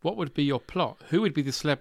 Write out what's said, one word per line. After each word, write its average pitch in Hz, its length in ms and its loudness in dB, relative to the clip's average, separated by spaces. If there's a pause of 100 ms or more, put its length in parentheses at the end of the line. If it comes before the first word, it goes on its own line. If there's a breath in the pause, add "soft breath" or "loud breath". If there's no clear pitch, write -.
what 190 140 -2
would 160 180 -4
be 143 80 2
your 139 180 2
plot? 156 380 -2 (100)
Who 185 140 2
would 190 100 2
be 151 100 0
the 135 100 -2
celeb 143 280 0